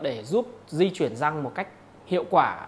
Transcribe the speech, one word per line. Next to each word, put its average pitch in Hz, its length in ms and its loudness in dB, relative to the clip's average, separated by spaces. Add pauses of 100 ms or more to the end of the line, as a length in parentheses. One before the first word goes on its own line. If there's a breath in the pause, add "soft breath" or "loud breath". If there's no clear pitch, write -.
để 120 220 -4
giúp 202 240 0 (200)
di 170 220 2
chuyển 131 260 -2
răng 151 280 -2
một 123 120 -4
cách 190 120 -4 (380)
hiệu 180 240 0
quả 127 280 4 (100)